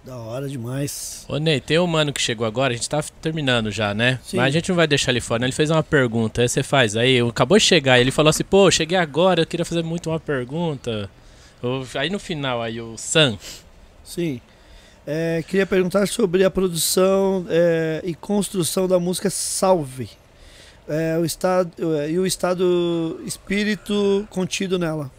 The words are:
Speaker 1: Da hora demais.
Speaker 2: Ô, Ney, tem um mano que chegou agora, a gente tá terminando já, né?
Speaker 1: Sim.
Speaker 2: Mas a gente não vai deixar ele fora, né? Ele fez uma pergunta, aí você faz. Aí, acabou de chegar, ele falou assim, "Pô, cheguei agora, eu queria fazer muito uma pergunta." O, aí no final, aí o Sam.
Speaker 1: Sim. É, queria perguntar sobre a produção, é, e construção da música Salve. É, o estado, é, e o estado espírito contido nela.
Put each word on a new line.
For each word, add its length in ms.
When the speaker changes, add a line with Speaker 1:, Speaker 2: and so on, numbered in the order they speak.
Speaker 1:
Da 140
hora 320
demais. 800
Speaker 2:
Ô, 80
Ney, 240
tem 160
um 80
mano 260
que 80
chegou 280
agora, 260
a 20
gente 140
tá 140
terminando 480
já, 240
né? 300
Speaker 1:
Sim. 140
Speaker 2:
Mas 100
a 20
gente 200
não 60
vai 120
deixar 240
ele 100
fora, 200
né? 40
Ele 80
fez 160
uma 140
pergunta, 580
aí 80
você 140
faz. 340
Aí, 240
acabou 340
de 80
chegar, 360
ele 100
falou 220
assim, 120
"Pô, 280
cheguei 260
agora, 460
eu 20
queria 180
fazer 200
muito 260
uma 100
pergunta." 880
O, 240
aí 140
no 80
final, 460
aí 180
o 160
Sam. 400
Speaker 1:
Sim. 380
É, 420
queria 200
perguntar 400
sobre 360
a 60
produção, 1000
é, 560
e 120
construção 720
da 120
música 300
Salve. 800
É, 300
o 60
estado, 460
é, 100
e 80
o 80
estado 1000
espírito 1080
contido 480
nela. 400